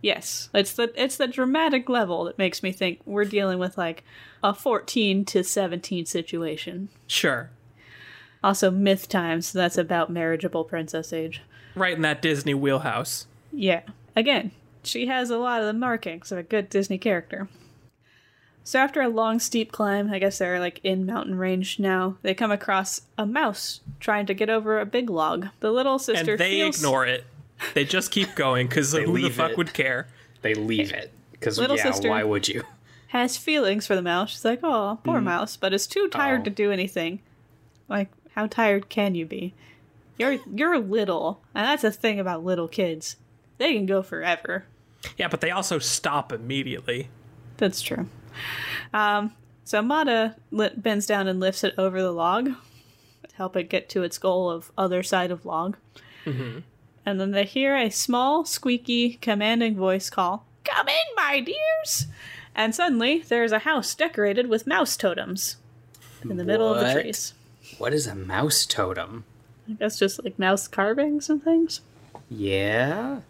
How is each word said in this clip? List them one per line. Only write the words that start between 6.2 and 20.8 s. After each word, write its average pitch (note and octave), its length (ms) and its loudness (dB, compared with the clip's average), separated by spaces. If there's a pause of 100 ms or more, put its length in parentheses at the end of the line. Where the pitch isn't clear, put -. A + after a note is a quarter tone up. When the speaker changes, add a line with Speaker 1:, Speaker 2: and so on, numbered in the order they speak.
Speaker 2:
Sure. C#3 440 0 (920)
Speaker 1:
Also G3 260 4
myth F#3+ 380 2
time, E3+ 340 0
so - 160 -4
that's F3+ 200 2
about E3+ 320 2
marriageable E3 540 0
princess D#3+ 480 -6
age. D#3+ 280 -6 (340)
Speaker 2:
Right F3+ 200 2
in D#3+ 80 -2
that D3+ 200 2
Disney C#3+ 320 2
wheelhouse. C3+ 720 0 (260)
Speaker 1:
Yeah. F#3+ 300 2 (320)
Again, A3+ 360 2 (340)
she A#3+ 220 -4
has B3 240 -2
a A#3 80 0
lot A#3+ 220 0
of G#3+ 60 0
the G#3+ 60 -2
markings A3+ 600 -4
of F#3 60 -6
a F3 40 -8
good G3+ 260 0
Disney G3 300 0
character. F#3+ 500 -2 (1120)
So - 180 -2
after C#4 200 2
a B3+ 80 4
long, A3+ 300 2
steep A3+ 340 0
climb, G#3 380 0
I G3 80 -2
guess G3 200 2
they're, F3+ 220 0
like, F3 220 -4